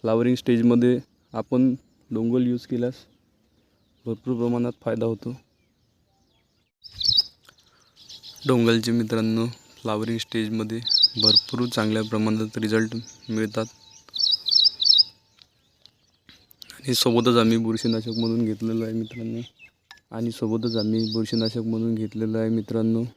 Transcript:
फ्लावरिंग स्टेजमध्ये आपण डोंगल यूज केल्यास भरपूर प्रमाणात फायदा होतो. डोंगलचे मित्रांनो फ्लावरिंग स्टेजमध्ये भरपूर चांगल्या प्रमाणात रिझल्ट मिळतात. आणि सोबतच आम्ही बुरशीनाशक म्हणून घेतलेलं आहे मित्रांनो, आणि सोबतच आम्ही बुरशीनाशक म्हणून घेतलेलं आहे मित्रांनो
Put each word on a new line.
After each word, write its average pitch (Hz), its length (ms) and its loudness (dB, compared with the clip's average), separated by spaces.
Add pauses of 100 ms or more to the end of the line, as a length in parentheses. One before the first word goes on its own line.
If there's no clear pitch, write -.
फ्लावरिंग 117 340 2
स्टेजमध्ये 120 640 4 (340)
आपण 123 420 0 (360)
डोंगल 117 360 0
यूज 120 200 -4
केल्यास 123 280 -4 (1080)
भरपूर 117 320 -6
प्रमाणात 120 360 -2 (120)
फायदा 117 220 -2
होतो. 117 340 -6 (3000)
डोंगलचे 117 460 4
मित्रांनो 113 540 0
फ्लावरिंग 113 720 -6
स्टेजमध्ये 110 600 -4 (420)
भरपूर 120 460 2
चांगल्या 110 340 0
प्रमाणात 107 560 -2
रिझल्ट 110 380 0 (320)
मिळतात. 110 380 -4 (3000)
आणि 131 220 -4
सोबतच 117 420 4
आम्ही 113 200 6
बुरशीनाशक 113 600 -2
म्हणून 117 260 0
घेतलेलं 113 400 -4
आहे 110 80 -6
मित्रांनो, 113 480 -6 (680)
आणि 113 200 -6
सोबतच 113 460 -2
आम्ही 110 360 -2
बुरशीनाशक 113 480 -2
म्हणून 113 340 -2
घेतलेलं 110 440 -4
आहे 113 100 -2
मित्रांनो 113 560 0 (120)